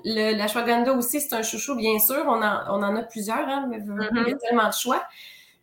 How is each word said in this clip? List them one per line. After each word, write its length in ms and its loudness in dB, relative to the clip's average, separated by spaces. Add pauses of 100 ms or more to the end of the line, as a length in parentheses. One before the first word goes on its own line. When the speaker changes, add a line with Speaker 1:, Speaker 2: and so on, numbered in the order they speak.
Speaker 1:
Le, 340 2
l'ashwagandha 560 2
aussi, 280 0
c'est 140 -4
un 80 0
chouchou, 320 -4
bien 240 2
sûr. 280 2
On 140 2
en, 180 0 (100)
on 140 0
en 120 0
a 80 -2
plusieurs, 440 -4
hein, 220 -2
mais 100 -6
il 60 -10
y 60 -8
a 180 -4
Speaker 2:
Mm-hmm. 300 2
Speaker 1:
tellement 280 4
de 60 0
choix. 300 0 (600)